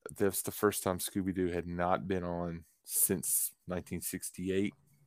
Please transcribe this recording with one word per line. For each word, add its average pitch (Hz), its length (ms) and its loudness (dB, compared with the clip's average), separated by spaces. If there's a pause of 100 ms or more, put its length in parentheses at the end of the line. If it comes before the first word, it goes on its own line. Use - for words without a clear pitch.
(160)
that's 98 260 2
the - 80 -4
first - 320 2
time 92 160 2
Scooby-Doo 92 540 0
had 87 160 -2
not 87 400 2
been 92 160 0
on 87 400 -4 (200)
since - 680 0 (160)
nineteen 87 320 -4
sixty-eight, 95 760 -2 (320)